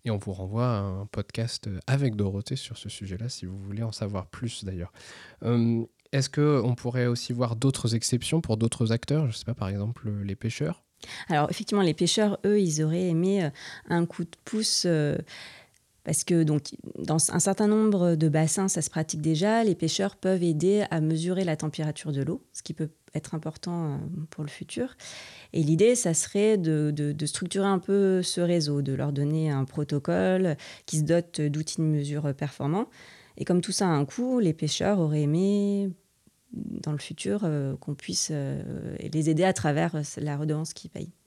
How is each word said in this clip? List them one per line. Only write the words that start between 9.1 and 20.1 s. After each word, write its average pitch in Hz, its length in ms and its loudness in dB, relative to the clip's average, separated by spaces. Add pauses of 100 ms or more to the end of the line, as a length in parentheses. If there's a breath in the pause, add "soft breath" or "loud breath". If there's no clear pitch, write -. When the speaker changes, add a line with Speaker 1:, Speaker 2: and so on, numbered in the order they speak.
Speaker 1:
Je 110 60 -4
sais - 100 -10
pas, 120 80 -4
par 98 140 -4
exemple, 104 420 -4 (140)
les 98 120 -4
pêcheurs ? 151 480 -4 (440 loud breath)
Speaker 2:
Alors, 151 220 2
effectivement, 208 300 0
les 170 140 4
pêcheurs, 202 500 2
eux, 208 160 4
ils 156 220 2
auraient 170 260 2
aimé, 180 360 2
euh, 143 60 0 (380 loud breath)
un 170 160 2
coup 170 200 -6
de - 200 -14
pouce, - 400 -2
euh, 151 320 2 (880 loud breath)
parce 156 180 -2
que, 170 200 4
donc, 151 320 0 (240)
dans 156 180 0 (140)
un - 80 2
certain 196 280 2
nombre 208 480 4
de 160 140 4
bassins, 160 400 2
ça 160 140 0
se - 80 -4
pratique 156 320 -4
déjà. 196 420 2
Les 196 100 4
pêcheurs 190 420 0